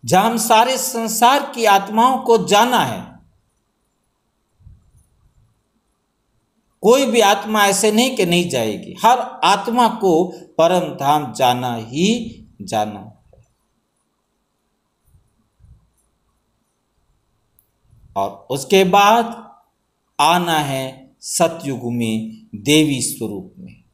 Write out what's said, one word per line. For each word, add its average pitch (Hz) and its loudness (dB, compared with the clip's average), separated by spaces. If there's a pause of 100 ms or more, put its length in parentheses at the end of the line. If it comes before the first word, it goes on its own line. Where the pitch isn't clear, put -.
जहां 202 2
हम 233 -4
सारे 233 2
संसार 240 0
की 233 -4
आत्माओं 214 2
को 226 2
जाना 226 4
है। 113 -6 (3750)
कोई 254 4
भी 226 0
आत्मा 208 2
ऐसे 196 2
नहीं 254 2
कि 190 0
नहीं 175 0
जाएगी, 110 -6
हर 247 4 (260)
आत्मा 226 2
को 180 0 (340)
परम 170 2
धाम 143 -2
जाना 123 -2
ही 160 -4 (240)
जाना 107 -6
है। - -20 (4000)
और - -6
उसके 190 0
बाद 202 0 (640)
आना 170 0
है 135 -8
सतयुग 139 -4
में 110 -6
देवी 139 2
स्वरूप 101 -10
में। 107 -20 (100)